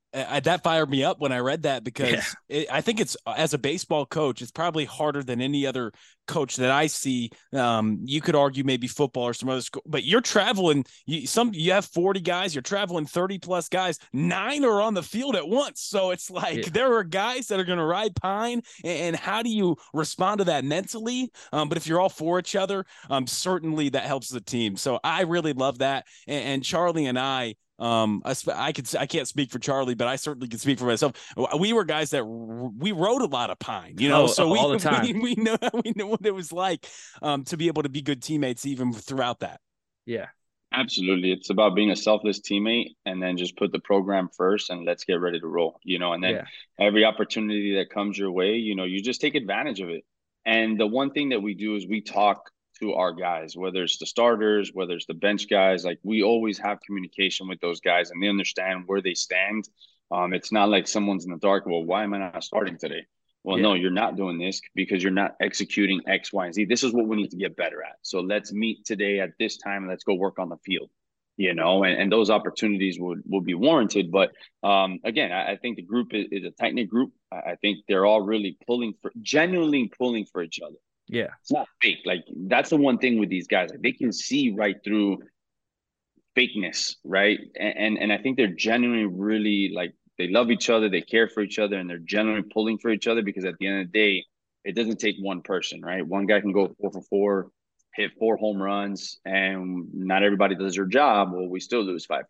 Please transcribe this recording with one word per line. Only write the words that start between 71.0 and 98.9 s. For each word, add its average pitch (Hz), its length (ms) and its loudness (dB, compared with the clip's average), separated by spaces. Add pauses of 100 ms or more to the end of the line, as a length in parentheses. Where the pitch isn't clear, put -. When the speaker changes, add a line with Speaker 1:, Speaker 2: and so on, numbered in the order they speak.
Speaker 3:
you 92 160 2
know, 87 300 4
and, 92 180 2
and 98 100 2
those 107 200 4
opportunities 98 680 0
would, 87 260 -6
would 95 180 0
be 87 100 -2
warranted. 104 580 4
But, 95 200 4 (320)
um, 95 400 4
again, 113 280 -2
I, 92 200 -2
I 101 60 -6
think 120 180 -6
the 92 80 -12
group 110 320 -2
is, 101 160 0
is 95 120 -4
a 87 80 -8
tight-knit 117 380 -2
group. 127 220 0 (200)
I, 87 200 -8
I 85 100 -6
think 101 260 -2
they're 98 180 4
all 107 160 6
really 101 440 -2
pulling 120 340 -2
for, - 120 -10 (100)
genuinely 151 720 2
pulling 117 300 -2
for - 160 -6
each 85 180 -8
other. 78 180 -14 (320)
Speaker 2:
Yeah. 113 180 -2 (140)
Speaker 3:
It's - 100 -8
not 147 160 0 (140)
fake. 110 240 2
Like, 87 160 0 (120)
that's 107 360 0
the 160 80 4
one 135 200 4
thing 120 220 2
with 104 80 2
these 87 200 -4
guys. 92 240 2
Like, - 100 -14
they 120 100 0
can 123 220 -2
see 131 380 0
right 101 340 0
through 104 340 2 (1160)
fakeness, 104 640 -2
right? 98 360 4 (200)
And, 104 180 -2
and, 107 220 0
and 104 140 2
I 101 60 2
think 127 180 -2
they're 117 100 6
genuinely 113 580 0
really, 101 680 0
like, 90 200 -4 (240)
they 90 100 -2
love 113 240 4
each 113 180 2
other, 110 200 4
they 90 120 0
care 113 260 4
for 110 140 -4
each 101 180 -4
other, 101 180 0
and 90 120 -6
they're 87 80 -8
genuinely 104 520 -2
pulling 110 280 0
for 117 120 -2
each 107 180 0
other 117 140 2
because 95 240 -4
at 87 140 -4
the 95 80 -2
end 98 140 -2
of 90 100 -8
the 107 80 2
day, 101 260 2 (380)
it 98 120 -8
doesn't 110 240 -2
take 107 200 -2
one 95 220 -6
person, 87 400 -6
right? 87 260 -6
One 98 180 -2
guy 104 140 4
can 101 140 0
go 95 260 2
four 101 120 -4
for 95 100 -12
four, 101 500 0 (440)
hit 104 220 -2
four 110 200 2
home 104 240 -2
runs, 101 640 -4